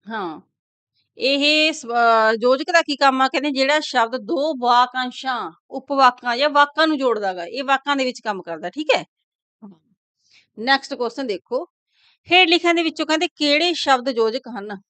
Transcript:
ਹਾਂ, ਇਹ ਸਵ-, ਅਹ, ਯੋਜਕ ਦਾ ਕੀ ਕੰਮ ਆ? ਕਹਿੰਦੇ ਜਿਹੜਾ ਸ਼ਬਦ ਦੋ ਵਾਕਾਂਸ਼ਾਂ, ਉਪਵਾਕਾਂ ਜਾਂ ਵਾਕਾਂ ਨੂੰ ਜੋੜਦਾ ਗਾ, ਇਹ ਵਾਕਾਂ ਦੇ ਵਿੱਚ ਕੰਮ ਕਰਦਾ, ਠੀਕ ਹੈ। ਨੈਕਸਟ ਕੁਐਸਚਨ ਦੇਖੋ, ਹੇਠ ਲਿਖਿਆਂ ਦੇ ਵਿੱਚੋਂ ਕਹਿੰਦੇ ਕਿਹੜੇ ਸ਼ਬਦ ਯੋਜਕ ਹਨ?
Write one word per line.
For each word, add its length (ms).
ਹਾਂ, 340
ਇਹ 540
ਸਵ-, 220
ਅਹ, 380
ਯੋਜਕ 300
ਦਾ 100
ਕੀ 140
ਕੰਮ 260
ਆ? 60
ਕਹਿੰਦੇ 240
ਜਿਹੜਾ 300
ਸ਼ਬਦ 420
ਦੋ 360
ਵਾਕਾਂਸ਼ਾਂ, 760
ਉਪਵਾਕਾਂ 680
ਜਾਂ 140
ਵਾਕਾਂ 360
ਨੂੰ 120
ਜੋੜਦਾ 360
ਗਾ, 120
ਇਹ 180
ਵਾਕਾਂ 320
ਦੇ 80
ਵਿੱਚ 160
ਕੰਮ 220
ਕਰਦਾ, 280
ਠੀਕ 240
ਹੈ। 100
ਨੈਕਸਟ 360
ਕੁਐਸਚਨ 320
ਦੇਖੋ, 380
ਹੇਠ 200
ਲਿਖਿਆਂ 260
ਦੇ 80
ਵਿੱਚੋਂ 240
ਕਹਿੰਦੇ 240
ਕਿਹੜੇ 460
ਸ਼ਬਦ 400
ਯੋਜਕ 340
ਹਨ? 260